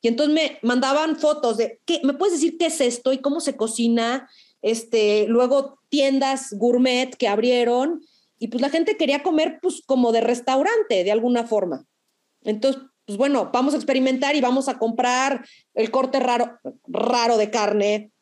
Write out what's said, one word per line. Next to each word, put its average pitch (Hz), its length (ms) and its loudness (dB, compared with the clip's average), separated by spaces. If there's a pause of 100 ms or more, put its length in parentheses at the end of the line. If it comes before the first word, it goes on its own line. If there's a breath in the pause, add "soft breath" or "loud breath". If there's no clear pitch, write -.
Y 233 40 2
entonces 294 260 0
me 302 300 0
mandaban 269 540 0
fotos 302 400 0
de, 226 280 -4
"¿Qué, 330 180 0
me 277 100 2
puedes 349 200 0
decir 320 240 0
qué 339 100 0
es 320 140 -2
esto 240 320 0
y 262 60 -2
cómo 285 220 -2
se 277 140 -4
cocina?". 233 720 -2 (360 loud breath)
Este, 214 640 2
luego 247 500 2 (120)
tiendas 269 640 0
gourmet 247 640 2
que - 120 -2
abrieron 247 720 0 (380 soft breath)
y 233 80 -6
pues 226 140 -4
la 277 80 0
gente 330 280 0
quería 285 240 0
comer, 320 400 -2
pues, - 240 -6
como 247 260 2
de 226 100 2
restaurante, 262 840 0
de 196 80 0
alguna 233 340 0
forma. 190 400 -4 (580)
Entonces, 262 380 -2 (240)
pues, 202 140 -10
bueno, 262 340 0
vamos 262 220 2
a - 20 0
experimentar 262 580 0
y 294 60 2
vamos 254 280 0
a 247 100 -6
comprar 247 680 0 (300 loud breath)
el 220 160 0
corte 262 280 0
raro, 240 380 0 (300)
raro 240 500 2
de 208 140 2
carne 208 600 0 (100)